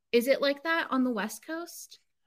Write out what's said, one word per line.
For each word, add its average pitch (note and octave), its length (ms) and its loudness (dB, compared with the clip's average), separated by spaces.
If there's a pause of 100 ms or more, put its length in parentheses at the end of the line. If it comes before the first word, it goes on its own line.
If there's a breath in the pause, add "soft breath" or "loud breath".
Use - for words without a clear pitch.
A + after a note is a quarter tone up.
(120)
Is A#3+ 160 4
it C4+ 140 4
like C#4 220 0
that E4 280 0
on B3+ 120 2
the B3+ 80 0
West G#3+ 340 -4
Coast? - 520 -12 (300)